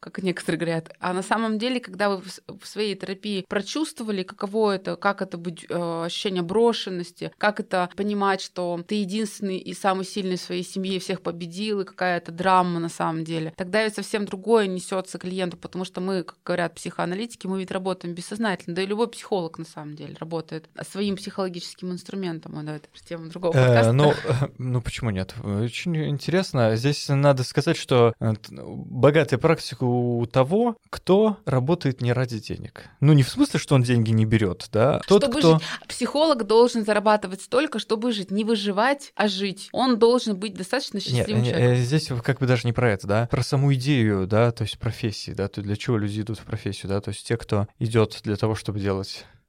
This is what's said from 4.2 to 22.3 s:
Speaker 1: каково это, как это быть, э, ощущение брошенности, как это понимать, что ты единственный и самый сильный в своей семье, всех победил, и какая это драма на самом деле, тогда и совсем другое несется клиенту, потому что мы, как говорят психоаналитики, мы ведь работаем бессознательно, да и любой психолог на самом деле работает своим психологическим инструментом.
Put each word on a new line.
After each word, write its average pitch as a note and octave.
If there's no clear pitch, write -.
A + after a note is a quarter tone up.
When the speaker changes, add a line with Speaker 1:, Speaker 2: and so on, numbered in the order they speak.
Speaker 1:
каково G3+
это, F#3
как G3+
это F#3+
быть, E3+
э, E3+
ощущение F3+
брошенности, F#3+
как G#3
это F#3
понимать, G3
что F3
ты G#3+
единственный G3+
и -
самый F#3+
сильный F#3
в F3
своей F3+
семье, F#3+
всех F#3
победил, F3+
и F#3
какая F3+
это E3+
драма F3+
на E3
самом E3
деле, D#3+
тогда G3
и G#3+
совсем G#3
другое G3+
несется F#3
клиенту, F3+
потому -
что F#3
мы, F#3
как -
говорят F3
психоаналитики, F#3
мы F#3+
ведь F#3
работаем F#3
бессознательно, F3+
да F#3
и F#3+
любой G#3+
психолог F3
на E3
самом D3+
деле D3
работает D#3+
своим G3
психологическим F#3
инструментом. F3